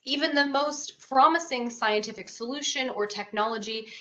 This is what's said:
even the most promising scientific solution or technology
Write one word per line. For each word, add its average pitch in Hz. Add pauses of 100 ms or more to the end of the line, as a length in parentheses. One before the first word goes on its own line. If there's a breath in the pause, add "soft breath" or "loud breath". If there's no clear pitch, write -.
even 285
the 285
most 285
promising 269
scientific 214
solution 269
or 208
technology 220 (120)